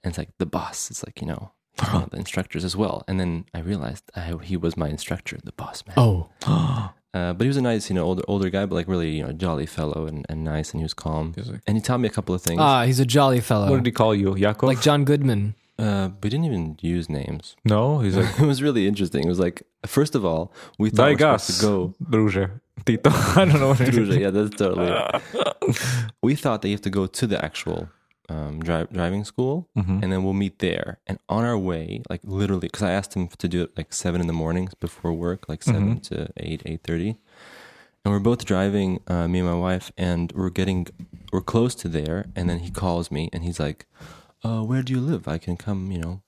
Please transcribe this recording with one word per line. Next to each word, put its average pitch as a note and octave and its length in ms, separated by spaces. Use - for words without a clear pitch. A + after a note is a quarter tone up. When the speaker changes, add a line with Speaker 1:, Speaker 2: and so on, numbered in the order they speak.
Speaker 1:
And F#2 60
it's E2 80
like, D#2 200
"The F#2 60
boss." - 460
It's - 120
like, - 200
you - 40
know, - 260
he's - 120
one E2+ 100
of - 80
the - 80
instructors - 440
as F2 140
well. G2+ 320
And F#2+ 100
then F2 360
I E2+ 60
realized E2 440
I, E2+ 280
he F2+ 160
was E2 180
my D#2+ 120
instructor, - 540
the - 100
boss - 340
man. - 120
Speaker 2:
Oh. G2+ 300
Speaker 3:
<gasps> C3+ 460
Speaker 1:
Uh, F2 200
but F#2 100
he B2+ 40
was C#3 100
a - 20
nice, A#2 300
you F#2+ 40
know, F2+ 100
older, F2+ 220
older G2 220
guy, G2 160
but, F#2 100
like, E2+ 140
really, F2 220
you D#2 120
know, C2 100
jolly D#2+ 340
fellow D#2 400
and, D2+ 240
and D#2 120
nice, D#2 300
and D#2 80
he - 20
was D#2 120
calm. D#2+ 420
Speaker 3:
He's - 100
like - 200
Speaker 1:
And G#2+ 100
he G#2+ 60
taught B2 180
me A#2 80
a - 20
couple G2 240
of F#2 60
things. E2+ 180
Speaker 2:
Ah, C3+ 280
he's B2+ 140
a C3+ 40
jolly C3 380
fellow. G#2 260
Speaker 3:
What C3+ 80
did B2 80
he A#2+ 80
call A2 220
you, G2 200
Yakov? G#2 320
Speaker 2:
Like B2+ 140
John C#3+ 240
Goodman. C3 500
Speaker 1:
Uh, G2+ 300
we G#2 80
didn't D#3+ 160
even E2+ 340
use E2+ 300
names. C#2+ 440
Speaker 3:
No? A#2 340
He's F#2+ 160
like G#2+ 180
Speaker 1:
<laughs> - 60
It D3+ 60
was C#3 160
really A#2+ 260
interesting. F#2+ 360
It E2 40
was F2+ 100
like, F2 240
first D3 300
of A#2+ 100
all, E2 300
we G#2+ 100
thought B2 240
Speaker 3:
"Daj C#3+ 80
Speaker 1:
we D3+ 60
were C3 120
supposed - 100
Speaker 3:
gas, F#2 100
Speaker 1:
to - 80
go F#2 360
Speaker 3:
druže." G2 480
Tito. A#2 260
<laughs> - 240
I F#3+ 80
don't D3+ 160
know C3+ 80
what C3+ 140
it B2+ 80
is. B2 40
Speaker 1:
Druže, G2+ 240
yeah, G2 120
that's G#2 260
totally F#2 320
Speaker 3:
<laughs> - 480
Speaker 1:
it. - 80
We C3 120
thought A#2+ 280
that F#2+ 60
you G2+ 60
have G2+ 80
to G2 80
go F#2+ 160
to - 200
the G2+ 180
actual, E2 440
um, D2+ 320
dri-, E2 320
driving F#2 320
school, C#3 520
Speaker 3:
Mm-hmm. F#2+ 260
Speaker 1:
and F#2 100
then F#2+ 120
we'll F#2+ 80
meet G2 280
there. - 460
And - 120
on A2 160
our A#2+ 140
way, F#2 500
like, F2 160
literally, F#2+ 440
'cause - 140
I F#2+ 100
asked G2 220
him F2+ 140
to - 200
do F2 140
it, - 140
like, - 160
seven F2 280
in E2+ 60
the E2 60
mornings E2 420
before - 380
work, F2 360
like, - 140
seven G#2+ 380
Speaker 3:
Mm-hmm. - 140
Speaker 1:
to - 220
eight, - 280
eight D#2+ 200
thirty. F2 320
And G2+ 80
we're G2+ 80
both A#2+ 140
driving, G2 640
uh, F2 220
me F2+ 120
and F2+ 80
my F2 60
wife, F#2 420
and F2 380
we're F#2 160
getting, F#2 360
we're F#2+ 80
close A#2 360
to - 120
there. E2 460
And F2+ 140
then E2+ 120
he F2 100
calls E2+ 400
me, D2+ 220
and E2+ 120
he's F2 160
like, D2+ 260
"Uh, A2+ 200
where B2+ 200
do B2+ 100
you B2+ 80
live? B2+ 280
I D#2+ 100
can F2 180
come, F#2+ 360
you F2+ 100
know F2+ 260